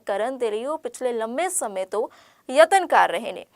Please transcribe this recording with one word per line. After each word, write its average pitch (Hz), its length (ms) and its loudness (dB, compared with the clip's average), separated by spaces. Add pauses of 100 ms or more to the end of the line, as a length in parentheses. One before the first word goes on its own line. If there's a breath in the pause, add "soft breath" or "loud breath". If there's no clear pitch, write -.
ਕਰਨ 226 320 -2
ਦੇ 240 140 -2
ਲਈ 220 140 -4
ਉਹ 311 120 -4
ਪਿਛਲੇ 247 360 -6
ਲੰਮੇ 233 360 -4
ਸਮੇਂ 202 420 -4
ਤੋਂ 226 160 -2 (420 soft breath)
ਯਤਨ 320 380 6
ਕਰ 196 220 4
ਰਹੇ 196 220 -4
ਨੇ - 140 -12 (100)